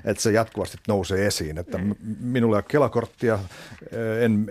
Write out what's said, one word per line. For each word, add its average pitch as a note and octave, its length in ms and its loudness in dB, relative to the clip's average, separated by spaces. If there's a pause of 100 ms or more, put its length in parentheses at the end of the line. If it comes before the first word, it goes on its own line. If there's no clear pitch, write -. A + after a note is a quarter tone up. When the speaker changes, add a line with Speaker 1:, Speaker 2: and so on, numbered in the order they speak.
Speaker 1:
että G#2 180 0
se A2+ 80 4
jatkuvasti G#2 460 0 (100)
nousee G2 400 0
esiin. D#2 300 -4
Että F2+ 200 -8
Speaker 2:
Mm. F#2 120 -2
Speaker 1:
m-, G#2 60 -2 (240)
minulla B2 360 2
ei G2+ 40 4
ole G2 80 -4
Kela-korttia, A#2 720 2 (840)
en, A2 300 4